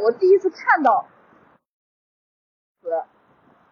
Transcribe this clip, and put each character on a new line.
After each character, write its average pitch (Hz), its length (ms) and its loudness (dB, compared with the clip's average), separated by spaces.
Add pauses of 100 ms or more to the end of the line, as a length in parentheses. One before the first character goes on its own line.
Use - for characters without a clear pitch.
我 440 80 0
第 381 200 0
一 392 80 6
次 370 120 -4
看 381 320 -2
到 220 240 0 (1700)
词， 180 80 -16 (840)